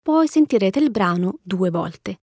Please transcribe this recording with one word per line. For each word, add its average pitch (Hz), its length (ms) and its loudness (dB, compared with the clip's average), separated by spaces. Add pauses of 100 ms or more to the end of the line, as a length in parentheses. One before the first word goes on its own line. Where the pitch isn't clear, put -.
poi 311 240 2
sentirete 262 540 2
il 302 100 2
brano 180 520 -2
due 180 280 -2
volte. 165 540 -8